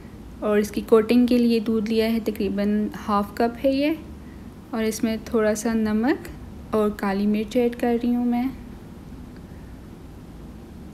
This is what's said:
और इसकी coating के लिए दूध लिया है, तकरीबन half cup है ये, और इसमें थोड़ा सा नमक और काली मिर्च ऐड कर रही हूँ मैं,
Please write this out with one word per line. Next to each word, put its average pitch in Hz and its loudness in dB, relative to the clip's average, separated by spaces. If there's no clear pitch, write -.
और 208 2
इसकी 214 0
coating 240 6
के 247 6
लिए 233 6
दूध 220 0
लिया 220 2
है, 226 2
तकरीबन 208 0
half 208 -2
cup 233 2
है 269 2
ये, 294 2
और 220 0
इसमें 220 0
थोड़ा 214 4
सा 226 0
नमक 220 2
और 214 4
काली 202 0
मिर्च 208 0
ऐड 240 2
कर 240 0
रही 240 0
हूँ 240 0
मैं, 240 0